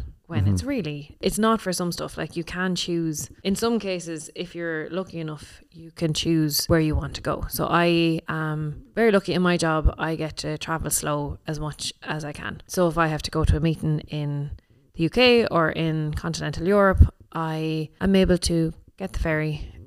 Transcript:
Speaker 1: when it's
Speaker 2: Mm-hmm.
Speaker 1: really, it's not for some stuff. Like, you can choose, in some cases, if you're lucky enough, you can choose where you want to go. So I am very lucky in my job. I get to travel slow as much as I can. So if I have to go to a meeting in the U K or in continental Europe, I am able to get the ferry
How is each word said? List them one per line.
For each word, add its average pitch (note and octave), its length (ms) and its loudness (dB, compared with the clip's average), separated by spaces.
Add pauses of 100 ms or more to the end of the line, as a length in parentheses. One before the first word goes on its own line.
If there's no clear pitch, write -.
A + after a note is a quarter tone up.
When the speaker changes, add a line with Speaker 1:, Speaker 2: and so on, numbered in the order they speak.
(280)
Speaker 1:
when A2 200 0
it's F#2+ 140 2
Speaker 2:
Mm-hmm. B3+ 80 -6
Speaker 1:
really, D#3 520 -6
it's - 180 0
not A3 220 2
for F#3 120 -4
some F3 180 -2
stuff. D#3 260 -8
Like, D#3+ 180 -6
you E3+ 80 -4
can F3+ 320 -4
choose, E3 540 -4 (140)
in G3 120 0
some A#3 240 0
cases, E3+ 560 -6
if F3 200 -10
you're E3 340 -6
lucky F3+ 300 -6
enough, D#3 420 -10 (100)
you E3 200 -20
can D#3+ 220 0
choose D#3 540 2
where E3+ 140 4
you D3+ 140 2
want C#3+ 200 -4
to - 60 -10
go. - 280 -4
So - 200 -2
I E3 580 4
am D#3 560 -4 (100)
very A3+ 180 4
lucky G3 220 2
in E3+ 80 2
my F3 160 4
job. D#3+ 400 2
I D#3+ 180 -2
get D#3 220 -6
to D3+ 200 -6
travel D#3+ 340 -4
slow D3 560 -2
as D3+ 120 -4
much D3+ 340 -6 (100)
as D3 220 -6
I D3 80 -8
can. - 340 -10
So F3+ 200 2
if D#3+ 100 -2
I E3 100 2
have D#3 160 -2
to - 80 -8
go D#3+ 140 0
to D#3 120 4
a - 40 0
meeting D#3 480 0
in D3 420 -4 (440)
the E3 80 -2
U D#3+ 60 2
K A#3+ 380 6
or E3 240 2
in D#3 420 -2
continental D#3 540 -4
Europe, G3 460 8 (180)
I D#3+ 580 -2 (120)
am G3 140 4
able F3+ 240 6
to E3 340 0 (240)
get F#3+ 160 -10
the - 60 -4
ferry D#3 520 -2 (140)